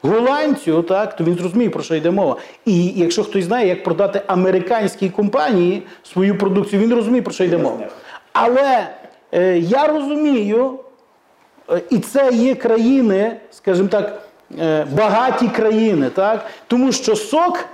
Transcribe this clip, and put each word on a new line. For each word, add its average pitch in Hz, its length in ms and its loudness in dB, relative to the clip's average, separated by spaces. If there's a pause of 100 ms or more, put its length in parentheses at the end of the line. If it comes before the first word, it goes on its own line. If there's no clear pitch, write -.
голландцю, 233 800 0
так, 190 340 -2
то 175 80 -4
він 175 120 2
зрозуміє, 185 340 0
про - 140 -6
що 165 120 -4
йде 160 160 0
мова. 170 240 0 (300)
І 175 220 2
якщо 180 360 0
хтось 196 220 -2
знає, 220 220 0
як 180 160 -2
продати 196 440 -2
американській 185 800 0
компанії 202 760 0 (200)
свою 196 340 0
продукцію, 196 440 0
він 226 120 2
розуміє, 233 280 2
про - 120 -6
що 196 100 -2
йде 170 140 0
мова. 110 300 -4 (460)
Але, 254 540 2 (440)
е, 180 260 2
я 233 300 2
розумію, 269 920 0 (920)
е, 175 180 0
і 226 100 2
це 277 340 0
є 240 220 2
країни, 226 800 2 (160)
скажімо 190 360 0
так, 208 340 -2 (380)
е, 156 260 0 (120)
багаті 226 500 2
країни, 214 600 2
так? 202 360 -2 (220)
Тому 247 240 2
що 214 240 0
сок 339 580 0